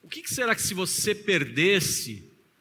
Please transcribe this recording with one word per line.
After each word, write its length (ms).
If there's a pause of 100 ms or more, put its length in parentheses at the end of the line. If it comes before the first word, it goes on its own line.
O 80
O 20
que 100
que 120
será 220
que, 60
se 120
você 400
perdesse, 1120 (320)